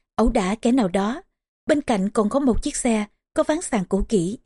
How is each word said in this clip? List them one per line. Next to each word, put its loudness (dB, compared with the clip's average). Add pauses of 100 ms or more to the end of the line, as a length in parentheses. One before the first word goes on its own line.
(160)
ẩu 2
đả 0
kẻ 0
nào 2
đó. -2 (440)
Bên 2
cạnh -2
còn 0
có 0
một 2
chiếc -6
xe 0 (280)
có 0
ván -2
sàn -4
cũ 0
kỹ. -2